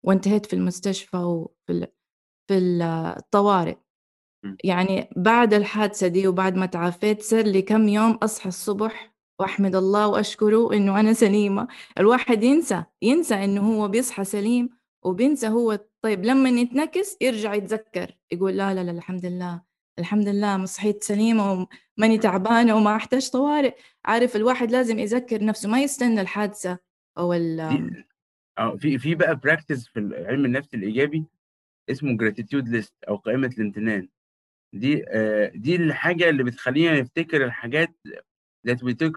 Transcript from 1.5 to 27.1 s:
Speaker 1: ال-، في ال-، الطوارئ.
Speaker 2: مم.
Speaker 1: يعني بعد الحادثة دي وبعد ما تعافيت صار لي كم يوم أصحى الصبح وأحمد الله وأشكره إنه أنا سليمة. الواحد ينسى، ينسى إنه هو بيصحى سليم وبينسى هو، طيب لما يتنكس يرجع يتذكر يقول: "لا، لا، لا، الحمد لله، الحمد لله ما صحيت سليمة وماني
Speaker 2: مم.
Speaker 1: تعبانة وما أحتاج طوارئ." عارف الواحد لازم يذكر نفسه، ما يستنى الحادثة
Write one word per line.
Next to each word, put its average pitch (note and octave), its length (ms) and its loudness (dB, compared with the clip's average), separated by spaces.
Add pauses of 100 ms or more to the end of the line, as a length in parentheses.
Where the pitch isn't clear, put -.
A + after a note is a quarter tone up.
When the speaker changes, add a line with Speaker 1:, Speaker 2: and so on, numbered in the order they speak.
Speaker 1:
ال-، - 200 -6 (560)
في G3 100 2
ال-، F3+ 240 2 (360)
الطوارئ. G3+ 580 2 (680)
Speaker 2:
مم. F#3+ 200 -10
Speaker 1:
يعني F#3 520 0
بعد A3 380 4
الحادثة G#3 540 0
دي F#3+ 200 2
وبعد F#3 280 0
ما F#3+ 100 0
تعافيت F3+ 560 -2
صار A3 220 2
لي F#3+ 180 2
كم G#3+ 260 4
يوم G#3+ 240 4
أصحى G#3+ 360 -4
الصبح G#3 640 -6 (280)
وأحمد F#3+ 360 0
الله G3+ 320 2
وأشكره G#3+ 680 2
إنه G3 260 2
أنا G#3+ 120 4
سليمة. G#3 560 2 (300)
الواحد A#3 440 4
ينسى، B3 420 2 (180)
ينسى C4 320 2
إنه G3+ 400 0
هو G#3+ 140 0
بيصحى G#3 360 -2
سليم A#3 440 -2 (360)
وبينسى A3+ 440 0
هو، A3 320 0 (240)
طيب G3+ 200 -2
لما C4 240 4
يتنكس B3+ 720 0
يرجع A3 340 -2
يتذكر G3 560 -6 (220)
يقول: F#3 240 -2
"لا، G3 180 -2
لا، F#3 100 -4
لا، F3 80 -6
الحمد F3+ 340 -8
لله، F3+ 360 -8 (360)
الحمد G3+ 300 0
لله G3+ 280 0
ما F#3+ 100 -4
صحيت G#3 380 -4
سليمة G#3+ 480 2
وماني G#3 600 -2
Speaker 2:
مم. G#3+ 60 0
Speaker 1:
تعبانة A3 560 4
وما G#3+ 200 4
أحتاج B3+ 340 -2
طوارئ." C#4 440 0 (300)
عارف A#3+ 320 2
الواحد A#3+ 340 2
لازم A#3 280 2
يذكر A3 460 -2
نفسه، G#3 240 -2
ما B3 140 2
يستنى A#3+ 380 0
الحادثة F#3+ 580 -4 (400)